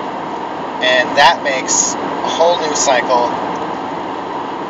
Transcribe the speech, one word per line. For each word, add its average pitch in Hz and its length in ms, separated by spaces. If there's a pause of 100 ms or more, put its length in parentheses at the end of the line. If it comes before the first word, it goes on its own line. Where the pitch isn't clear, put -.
(840)
And 127 320
that 160 240
makes 135 560
a - 320
whole 170 320
new 147 160
cycle, 123 520 (1400)